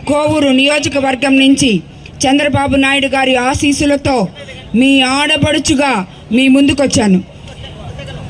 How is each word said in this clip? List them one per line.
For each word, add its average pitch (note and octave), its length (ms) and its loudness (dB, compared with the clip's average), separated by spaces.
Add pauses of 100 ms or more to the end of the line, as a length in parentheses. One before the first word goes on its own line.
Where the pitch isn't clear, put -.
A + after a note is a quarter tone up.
కోవూరు D4 420 2
నియోజకవర్గం C4+ 920 0
నుంచి C4+ 440 2 (400)
చంద్రబాబు C#4 520 0
నాయుడు C#4 320 0
గారి C4 280 0
ఆశీస్సులతో C#4 920 0 (480)
మీ C4+ 260 4
ఆడపడుచుగా C#4+ 1040 0 (240)
మీ C4 160 2
ముందుకొచ్చాను. C4 760 2 (1080)